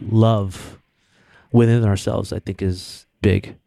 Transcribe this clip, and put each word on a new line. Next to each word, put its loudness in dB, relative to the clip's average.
love 0
within 4
ourselves, -2
I -6
think -8
is -6
big. 0